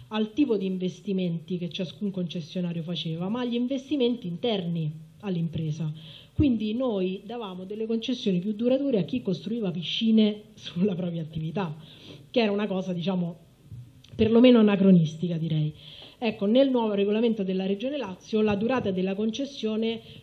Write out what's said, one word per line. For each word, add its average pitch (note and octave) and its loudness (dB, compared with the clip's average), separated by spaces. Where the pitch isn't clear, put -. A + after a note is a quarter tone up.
al G#3+ -2
tipo A#3+ 2
di F#3+ -2
investimenti F#3 -4
che E3 -6
ciascun G3 -6
concessionario F3 -6
faceva, E3 -4
ma A#3+ -2
agli B3 -2
investimenti B3 -2
interni E3+ -2
all'impresa. E3 -4
Quindi A3 2
noi G#3 -2
davamo G3+ -10
delle G#3+ -6
concessioni A3+ 0
più G3+ -2
durature B3 2
a - 2
chi B3 -4
costruiva G3+ -4
piscine G#3+ 2
sulla F#3 -2
propria E3+ -4
attività, D#3+ -6
che B3 2
era G#3 2
una G#3 0
cosa, F#3 -4
diciamo, F3 -2
perlomeno A#3 8
anacronistica, F#3 6
direi. D#3 -2
Ecco, A3 -2
nel C4 6
nuovo A3+ 0
regolamento G#3 2
della F#3 -2
Regione A3+ -4
Lazio G#3+ -4
la G#3 2
durata A3+ 0
della F#3 -2
concessione A3 -4